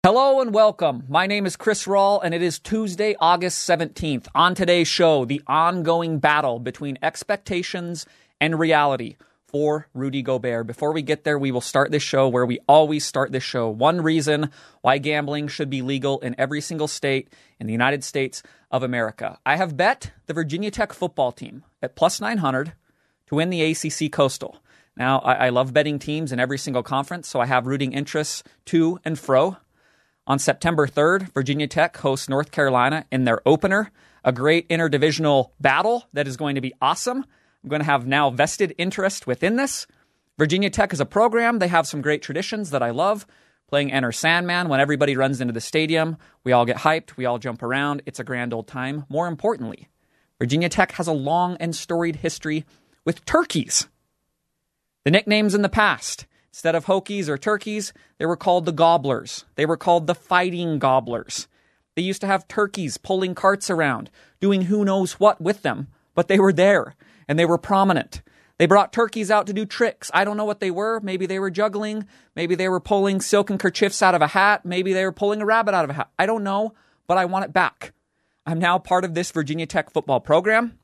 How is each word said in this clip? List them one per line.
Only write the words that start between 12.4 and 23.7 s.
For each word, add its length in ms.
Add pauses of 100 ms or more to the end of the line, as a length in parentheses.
we 140 (100)
always 380
start 260
this 100
show. 280
One 320
reason 480 (320)
why 160
gambling 500
should 220
be 100
legal 400
in 160
every 240
single 280
state 440 (260)
in 80
the 60
United 320
States 380 (280)
of 120
America. 640
I 100
have 220
bet 340 (140)
the 80
Virginia 360
Tech 220
football 400
team 320 (160)
at 160
plus 240
nine 160
hundred 380 (540)
to 80
win 120
the 140
A 100